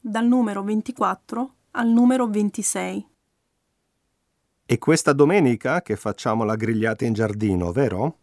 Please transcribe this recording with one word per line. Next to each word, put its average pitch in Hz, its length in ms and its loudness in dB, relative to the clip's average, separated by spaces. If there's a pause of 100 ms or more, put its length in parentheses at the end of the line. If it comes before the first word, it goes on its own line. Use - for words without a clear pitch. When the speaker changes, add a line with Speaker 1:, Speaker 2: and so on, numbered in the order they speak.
Speaker 1:
dal 226 240 -4
numero 226 380 2
ventiquattro 214 880 -4 (180)
al 233 160 -2
numero 240 400 4
ventisei. 202 800 -4 (1600)
Speaker 2:
È 120 120 0
questa 160 360 2
domenica 143 680 2
che - 140 -6
facciamo 110 480 -4
la 107 120 -2
grigliata 110 500 -2
in 113 80 0
giardino, 104 580 -2
vero? 117 520 -2